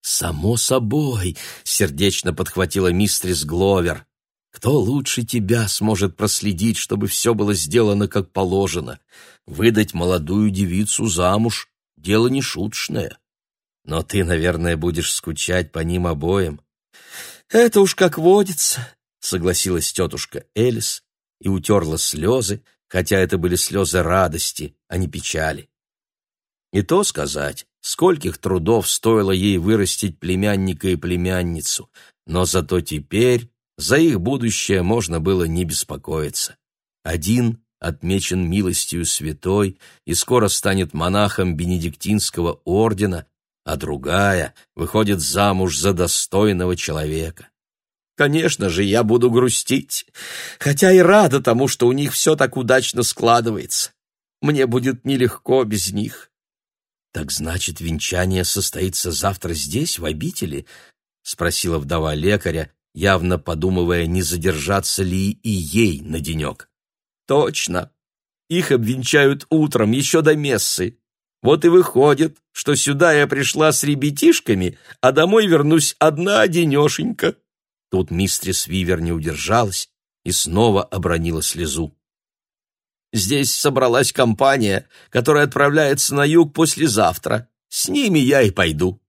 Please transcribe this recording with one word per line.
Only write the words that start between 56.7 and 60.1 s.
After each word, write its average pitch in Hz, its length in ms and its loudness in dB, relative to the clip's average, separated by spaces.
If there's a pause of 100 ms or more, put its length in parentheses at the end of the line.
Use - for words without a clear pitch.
"Так 76 200 -8
значит, 80 480 -6
венчание 90 640 -2
состоится 90 680 -4
завтра 87 440 -4
здесь, 78 440 -4
в 85 60 -10
обители?" 78 600 -6 (560)